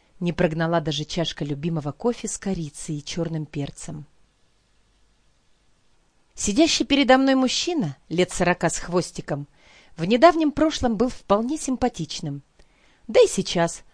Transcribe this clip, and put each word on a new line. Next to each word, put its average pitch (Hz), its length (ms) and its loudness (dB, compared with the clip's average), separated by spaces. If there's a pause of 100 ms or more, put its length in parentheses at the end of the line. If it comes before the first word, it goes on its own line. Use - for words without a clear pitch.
(200)
не 175 140 -2
прогнала 165 480 0
даже 147 240 -4
чашка - 400 -4
любимого 147 480 -4
кофе 233 340 -4
с - 100 -8
корицей 165 600 -8
и 143 60 -10
чёрным 160 420 -6
перцем. 143 600 -10 (2250)
Сидящий 262 500 2
передо 262 320 6
мной 269 180 4
мужчина, 262 600 0 (120)
лет 170 220 0
сорока 175 380 0
с - 80 -4
хвостиком, 160 680 -4 (500)
в 165 80 -4
недавнем 302 460 6
прошлом 285 440 0
был 240 140 2
вполне 233 480 -2
симпатичным. 170 840 -6 (640)
Да 226 140 4
и 415 60 6
сейчас - 560 -2 (100)